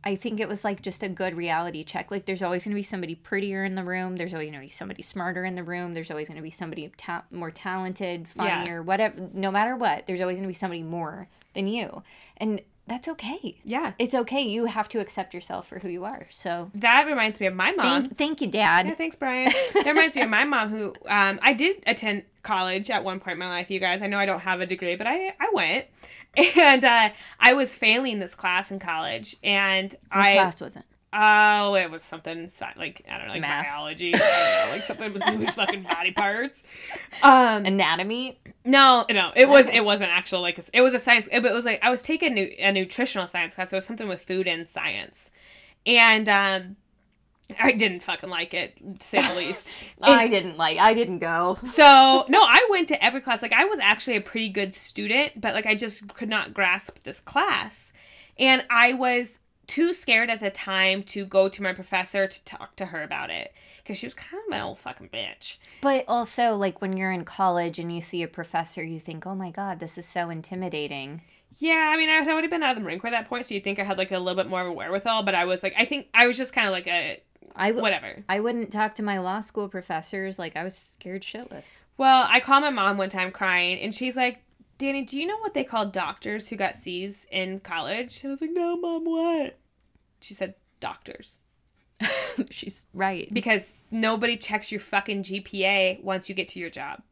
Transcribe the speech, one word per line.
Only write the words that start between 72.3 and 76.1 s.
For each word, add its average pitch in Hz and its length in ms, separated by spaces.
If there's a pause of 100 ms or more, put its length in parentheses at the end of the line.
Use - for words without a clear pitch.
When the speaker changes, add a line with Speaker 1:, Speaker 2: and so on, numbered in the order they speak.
Speaker 2:
been 330 140
out 285 80
of 233 60
the 226 60
Marine 170 160
Corps 233 100
at 233 40
that 226 160
point, 247 180
so 226 80
you'd 196 100
think 202 140
I 196 60
had, 196 140
like, 190 140
a 185 60
little 185 240
bit - 80
more 185 120
of 180 40
a 175 60
wherewithal, 196 500
but 190 120
I 175 100
was, 180 180
like, 190 160
I 226 60
think 277 300